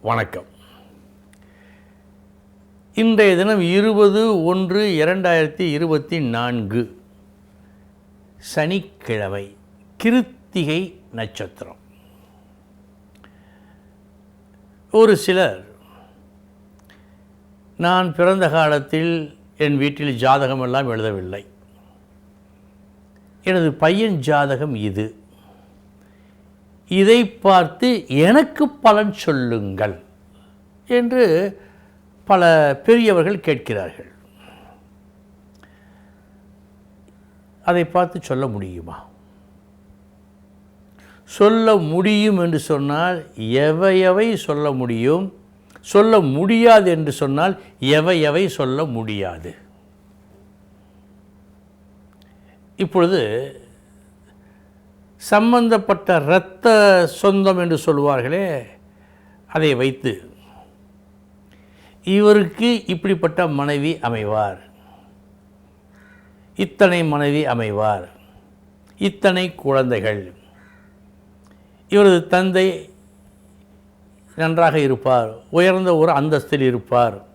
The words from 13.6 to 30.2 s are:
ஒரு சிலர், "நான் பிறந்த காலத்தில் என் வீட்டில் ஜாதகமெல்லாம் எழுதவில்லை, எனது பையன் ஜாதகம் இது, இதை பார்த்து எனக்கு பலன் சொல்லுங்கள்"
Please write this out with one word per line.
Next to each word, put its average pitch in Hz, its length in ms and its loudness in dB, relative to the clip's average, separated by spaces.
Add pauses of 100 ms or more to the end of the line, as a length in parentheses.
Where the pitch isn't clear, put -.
ஒரு 214 260 6
சிலர், 156 480 -2 (2000)
"நான் 175 380 -2
பிறந்த 180 340 2
காலத்தில் 156 920 -2 (180)
என் 147 200 0
வீட்டில் 143 420 -4
ஜாதகமெல்லாம் 131 680 0
எழுதவில்லை, 101 580 -6 (2000)
எனது 175 280 0
பையன் 190 460 0
ஜாதகம் 143 560 -2
இது, 104 460 -6 (1700)
இதை 202 400 4
பார்த்து 196 800 0
எனக்கு 233 600 2
பலன் 214 440 2
சொல்லுங்கள்" 107 920 -4 (840)